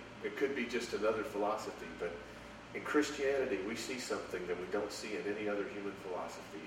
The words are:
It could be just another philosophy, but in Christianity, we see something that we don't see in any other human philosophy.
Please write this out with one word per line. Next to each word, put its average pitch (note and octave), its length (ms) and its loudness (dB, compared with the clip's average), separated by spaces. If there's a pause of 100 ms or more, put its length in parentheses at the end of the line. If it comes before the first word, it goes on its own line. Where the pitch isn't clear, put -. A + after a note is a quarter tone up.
(220)
It G#2 140 -2
could - 180 4
be A#2+ 120 2
just A#2 260 0
another G#2+ 320 4
philosophy, G#2 640 0 (100)
but F2 140 0 (640)
in G#2 60 -2
Christianity, C3+ 840 4
we A2+ 120 0
see - 220 -4
something F#2 480 -2
that F2+ 120 0
we F#2 100 -4
don't G#2 220 0
see - 240 -6
in G2+ 180 0
any G#2 140 0
other G2+ 160 2 (100)
human G2 200 -4 (120)
philosophy. F#2+ 600 -4